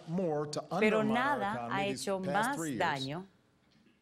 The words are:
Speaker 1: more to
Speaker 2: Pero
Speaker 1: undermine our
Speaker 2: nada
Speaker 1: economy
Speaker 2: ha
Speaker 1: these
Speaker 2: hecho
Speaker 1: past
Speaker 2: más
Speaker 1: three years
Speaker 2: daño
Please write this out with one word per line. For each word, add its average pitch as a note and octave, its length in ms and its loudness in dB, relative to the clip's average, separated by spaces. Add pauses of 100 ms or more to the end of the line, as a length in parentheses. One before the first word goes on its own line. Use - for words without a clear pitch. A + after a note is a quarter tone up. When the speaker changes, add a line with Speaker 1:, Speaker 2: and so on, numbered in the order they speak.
Speaker 1:
more D#3+ 380 0
to D3+ 140 -6 (200)
Speaker 2:
Pero G#3+ 200 6
Speaker 1:
undermine A3 180 2
our C#4 200 2
Speaker 2:
nada G3+ 160 -2
Speaker 1:
economy - 200 -4
Speaker 2:
ha G3 160 0
Speaker 1:
these A3+ 120 -6
Speaker 2:
hecho F#3+ 200 -2
Speaker 1:
past G3+ 280 0
Speaker 2:
más C#4+ 60 -2
Speaker 1:
three E3 140 -4
years B2+ 100 -2
Speaker 2:
daño D3 440 -2 (760)